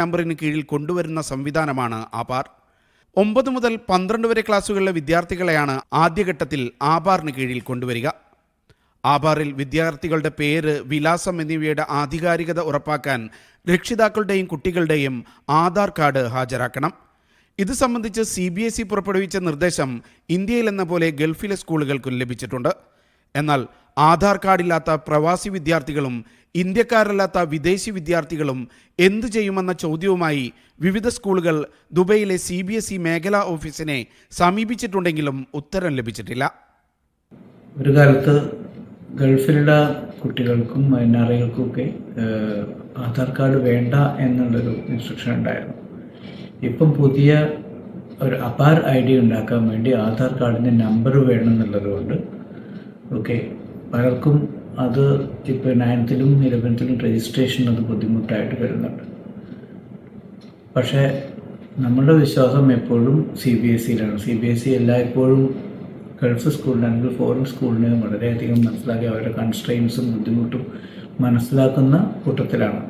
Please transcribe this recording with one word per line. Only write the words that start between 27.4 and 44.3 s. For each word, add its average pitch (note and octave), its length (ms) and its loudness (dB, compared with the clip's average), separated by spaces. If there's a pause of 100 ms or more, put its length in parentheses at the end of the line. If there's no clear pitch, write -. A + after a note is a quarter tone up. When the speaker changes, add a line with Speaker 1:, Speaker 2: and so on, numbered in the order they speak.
Speaker 1:
വിദേശി F#3 420 -2
വിദ്യാർത്ഥികളും D3+ 600 -4 (400)
എന്തു G#3 280 2
ചെയ്യുമെന്ന F#3+ 460 -2
ചോദ്യവുമായി D#3+ 720 -2 (340)
വിവിധ F#3+ 280 0
സ്കൂളുകൾ F#3 480 0 (380)
ദുബൈയിലെ F#3+ 440 2
സി F3+ 240 -6
ബി F#3+ 120 -6
എസ് G#3+ 200 -6
ഇ F#3+ 40 -6
മേഖലാ E3+ 440 0 (140)
ഓഫീസിനെ D3+ 440 -6 (320)
സമീപിച്ചിട്ടുണ്ടെങ്കിലും F3+ 1200 0
ഉത്തരം D#3+ 460 -4
ലഭിച്ചിട്ടില്ല. A#2 540 -6 (1300)
Speaker 2:
ഒരു C#3 140 4
കാലത്ത് C#3+ 400 8 (840)
ഗൾഫിലുള്ള D3 540 4 (500)
കുട്ടികൾക്കും A#2+ 600 0 (200)
എൻ A#2 140 6
ആർ A#2 160 4
ഐകൾക്കും A#2+ 340 0
ഒക്കെ, B2 180 -4 (360)
ഏഹ്, G#2+ 380 -2 (380)
ആധാർ B2+ 400 -2
കാർഡ് C3+ 200 2 (100)
വേണ്ട A#2+ 260 2 (320)
എന്നുള്ളൊരു A#2+ 480 0 (180)